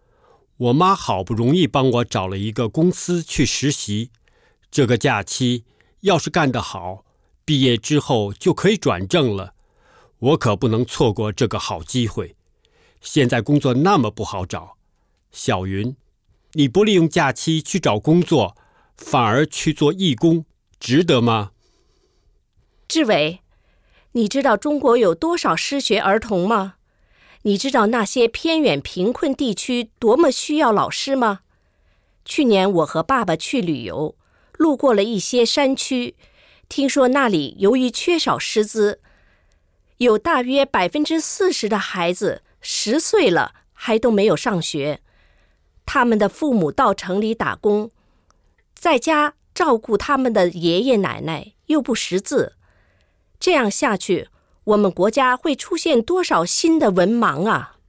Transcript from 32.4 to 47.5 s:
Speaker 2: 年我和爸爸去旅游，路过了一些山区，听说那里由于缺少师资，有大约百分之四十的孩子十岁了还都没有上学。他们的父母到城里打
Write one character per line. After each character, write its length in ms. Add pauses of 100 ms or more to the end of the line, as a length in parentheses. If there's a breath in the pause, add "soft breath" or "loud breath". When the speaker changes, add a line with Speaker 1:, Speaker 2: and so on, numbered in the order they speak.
Speaker 2:
年 240
我 160
和 180
爸 200
爸 120
去 260
旅 220
游， 340 (400)
路 180
过 160
了 120
一 160
些 260
山 300
区， 400 (520 soft breath)
听 220
说 200
那 200
里 300
由 180
于 140
缺 260
少 220
师 260
资， 340 (1000)
有 200
大 240
约 240
百 240
分 160
之 160
四 320
十 160
的 80
孩 340
子 300 (180)
十 400
岁 300
了 240 (180 soft breath)
还 280
都 100
没 160
有 100
上 240
学。 420 (840)
他 180
们 140
的 100
父 240
母 200
到 240
城 260
里 140
打 200